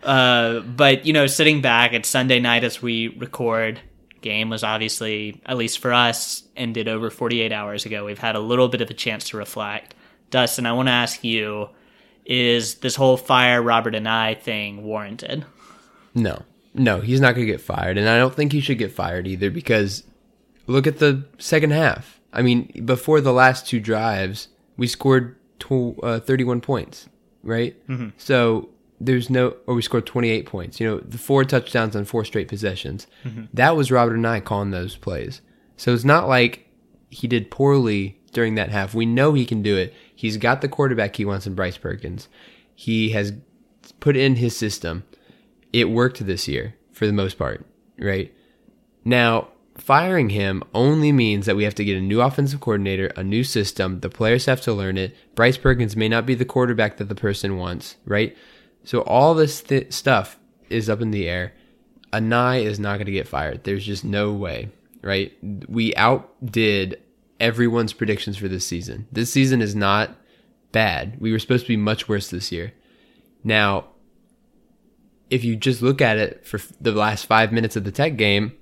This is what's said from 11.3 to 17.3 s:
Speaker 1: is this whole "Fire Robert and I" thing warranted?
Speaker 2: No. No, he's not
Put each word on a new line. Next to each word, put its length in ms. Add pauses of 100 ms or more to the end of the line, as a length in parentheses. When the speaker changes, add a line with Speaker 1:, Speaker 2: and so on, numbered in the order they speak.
Speaker 1:
is 500
this 200
whole 200
"Fire 460
Robert 320
and 140
I" 260
thing 480
warranted? 640 (680)
Speaker 2:
No. 280 (320)
No, 260
he's 200
not 140